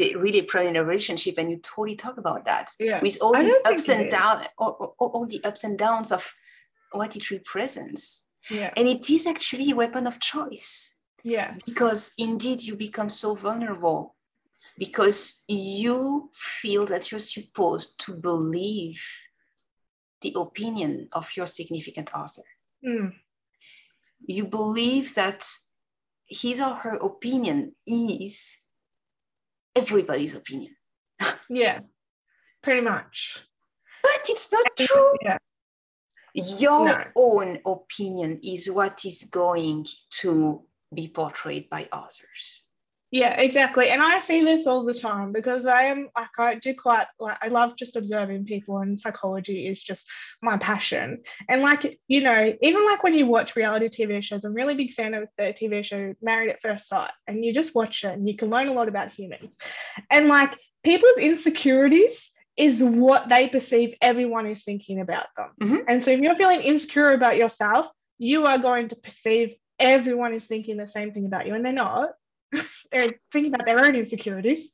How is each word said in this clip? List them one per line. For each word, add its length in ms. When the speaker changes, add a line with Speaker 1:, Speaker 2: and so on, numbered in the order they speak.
Speaker 1:
really 260
prone 260
in 80
a 80
relationship, 540
and 120
you 60
totally 400
talk 220
about 260
that 340
Speaker 2:
Yeah. 220
Speaker 1:
with 200
all 140
Speaker 2:
I 60
Speaker 1:
these 100
Speaker 2:
don't 140
think 100
Speaker 1:
ups 140
Speaker 2:
it 80
Speaker 1:
and 100
Speaker 2:
is. 60
Speaker 1:
down, 320
all, 440
all, 80
all 180
the 160
ups 220
and 120
downs 360
of 200
what 240
it 160
represents. 960
Speaker 2:
Yeah. 280
Speaker 1:
And 100
it 240
is 160
actually 460
a 40
weapon 300
of 140
choice. 800
Speaker 2:
Yeah. 300
Speaker 1:
Because 520
indeed 440
you 140
become 340
so 240
vulnerable, 800
because 720
you 840
feel 540
that 240
you're 80
supposed 880
to 80
believe 920
the 160
opinion 760
of 240
your 100
significant 680
other. 300
Speaker 2:
Mm. 280
Speaker 1:
You 200
believe 720
that 280
his 320
or 140
her 200
opinion 800
is 680
everybody's 600
opinion. 420
<laughs> 60
Speaker 2:
Yeah, 320
pretty 200
much. 560
Speaker 1:
But 260
it's 240
not 120
Speaker 2:
And, 100
Speaker 1:
true. 240
Speaker 2:
yeah. 160
Speaker 1:
Your 520
Speaker 2:
No. 180
Speaker 1:
own 500
opinion 760
is 280
what 340
is 200
going 600
to 420
be 140
portrayed 600
by 220
others. 720
Speaker 2:
Yeah, 280
exactly. 520
And 120
I 180
see 220
this 240
all 180
the 100
time, 380
because 340
I 160
am, 340
like, 220
I 160
do 200
quite, 340
like, 220
I 60
love 280
just 200
observing 500
people, 320
and 200
psychology 720
is 140
just 260
my 160
passion. 680
And, 140
like, 480
you 140
know, 400
even, 240
like, 160
when 100
you 140
watch 280
reality 360
T 160
V 160
shows, 220
I'm 80
a 20
really 200
big 200
fan 180
of 240
the 160
T 160
V 140
show 400
Married 260
at 140
First 260
Sight, 220
and 180
you 80
just 220
watch 280
it 120
and 120
you 80
can 140
learn 200
a 40
lot 160
about 240
humans. 460
And, 180
like, 280
people's 360
insecurities 1120
is 260
what 460
they 180
perceive 540
everyone 460
is 180
thinking 360
about 260
them. 140
Speaker 1:
Mm-hmm. 240
Speaker 2:
And 160
so 100
if 80
you're 140
feeling 280
insecure 500
about 240
yourself, 520
you 300
are 100
going 320
to 80
perceive 580
everyone 540
is 140
thinking 320
the 80
same 260
thing 140
about 200
you, 80
and 80
they're 120
not. 380
<laughs> 80
They're 220
thinking 220
about 100
their 180
own 140
insecurities. 760